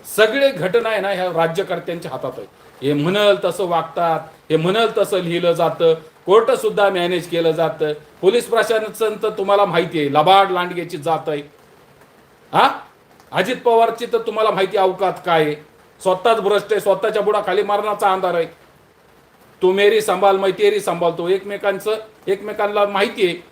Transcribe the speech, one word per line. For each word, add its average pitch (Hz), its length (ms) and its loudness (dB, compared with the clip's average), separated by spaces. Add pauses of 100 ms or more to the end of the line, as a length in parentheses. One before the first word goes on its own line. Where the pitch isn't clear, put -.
(140)
सगळे 262 360 4
घटना 202 380 0
आहे 220 120 -2
ना 190 80 -2
ह्या 185 160 -2
राज्यकर्त्यांच्या 170 840 -4
हातात 135 260 -8
आहे. 101 100 -14 (340)
हे 139 120 0
म्हणल 190 420 2 (100)
तसं 180 200 -2
वागतात, 165 540 -2 (300)
हे 156 80 2
म्हणल 196 300 2 (100)
तसं 196 200 0
लिहिलं 170 340 -2
जातं, 165 420 2 (320)
कोर्ट 226 260 4
सुद्धा 208 380 0
मॅनेज 175 400 -2
केलं 165 220 0
जातं. 156 420 -2 (280)
पोलीस 226 240 4
प्रशासन 220 680 0 (100)
तर 214 60 0
तुम्हाला 202 360 2
माहिती 170 340 -2
आहे 143 140 -2
लबाड 185 380 6
लांडग्याची 175 460 -4
जात 156 320 -4
आहे. 147 120 -6 (1120)
हा, 214 260 2 (520)
अजित 190 240 -2
पवारची 226 500 2
तर 233 120 -4
तुम्हाला 220 340 -2
माहिती 196 260 -2
अवकात 185 360 0 (120)
काय 165 180 2
आहे, 151 120 -2 (460)
स्वतःच 202 400 0
भ्रष्ट 202 300 0
आहे, 208 80 0
स्वतःच्या 202 420 0
बुडाखाली 202 420 0
मरणाचा 202 500 0
अंधार 185 200 -2
आहे. 170 120 -2 (1160)
"तू 185 100 4
मेरी 208 300 4
संभाल, 196 360 2
मैं 196 140 0
तेरी 208 280 0
संभाल", 170 380 -2
तो 170 100 -4
एकमेकांचं, 196 680 -2 (320)
एकमेकांना 208 580 -2
माहिती 202 420 -2
आहे. 165 80 -4 (160)